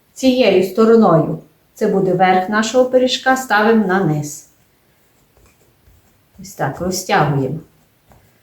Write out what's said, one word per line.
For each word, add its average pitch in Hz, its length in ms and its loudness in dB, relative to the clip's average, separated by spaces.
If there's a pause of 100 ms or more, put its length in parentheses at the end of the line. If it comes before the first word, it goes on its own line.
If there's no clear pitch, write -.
(140)
Цією 233 500 2
стороною, 214 760 2 (340)
це 214 140 -4
буде 190 260 0
верх 185 360 0
нашого 220 360 0
пиріжка, 254 520 0
ставимо 214 500 0
на 185 160 0
низ. 151 400 -4 (2000)
Ось - 120 -20
так 139 280 -8
розтягуємо 156 800 -2 (840)